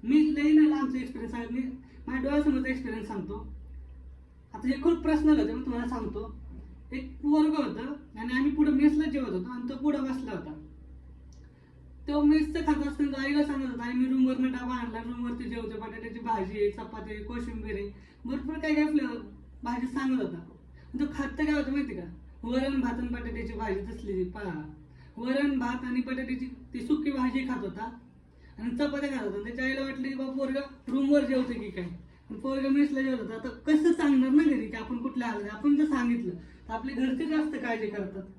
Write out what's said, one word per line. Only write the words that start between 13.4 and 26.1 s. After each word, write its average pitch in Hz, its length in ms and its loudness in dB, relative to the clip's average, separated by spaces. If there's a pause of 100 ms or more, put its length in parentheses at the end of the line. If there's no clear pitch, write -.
सांगत 269 260 -2
होता, 240 140 -6
"आई, 247 80 -4
मी 254 160 2
रूमवरनं 262 440 4
डबा 254 220 -4
आणला, 240 280 -6
रूमवरती 240 480 -6
जेवतो, 220 300 -6
बटाट्याची 220 380 -10
भाजी 202 400 -2
आहे, 202 120 4
चपाती 208 440 -10
आहे, 214 100 -10
कोशिंबीर 226 500 -6
आहे," 202 140 -6 (360)
भरपूर 277 340 -6
काय 311 160 0
काय 302 100 4
फ्लेवर 277 320 0 (460)
भाजी 247 240 -2
सांगत 262 360 0
होता. 170 140 -4
आणि - 640 -12
तो 294 160 0
खात 269 220 -4
तर 302 60 2
काय 302 100 2
होतं 262 180 0
माहिती 277 220 -2
का, 180 120 -8 (360)
वरण 262 380 0
भात 240 120 0
आणि 240 160 -4
बटाट्याची 226 440 -6
भाजी 214 340 -4
तसली 202 380 -4
पहा, 180 380 -6 (540)
वरण 269 420 0
भात 247 260 -2
आणि 247 220 -2
बटाट्याची 254 400 -4 (280)